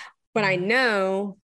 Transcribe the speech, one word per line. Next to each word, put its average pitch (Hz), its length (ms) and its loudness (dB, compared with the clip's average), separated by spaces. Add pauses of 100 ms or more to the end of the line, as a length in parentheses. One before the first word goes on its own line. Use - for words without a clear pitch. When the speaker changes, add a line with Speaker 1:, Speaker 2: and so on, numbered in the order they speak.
(340)
Speaker 1:
But 214 120 0
I 185 120 2
Speaker 2:
Mm. 185 100 -2
Speaker 1:
know 202 720 0 (100)